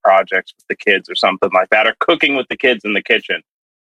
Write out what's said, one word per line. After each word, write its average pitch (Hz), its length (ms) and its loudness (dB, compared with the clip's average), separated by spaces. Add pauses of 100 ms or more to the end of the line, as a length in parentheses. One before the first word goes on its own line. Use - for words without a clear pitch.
projects 95 540 0
with - 100 -20
the 101 80 -4
kids 95 340 -2
or 90 60 -10
something 95 380 0
like 92 160 2
that, 110 180 2
or 110 120 -2
cooking 156 360 0
with 131 140 -4
the 120 80 -8
kids 123 260 -2
in 107 100 -4
the 98 100 -2
kitchen. 87 380 -2 (500)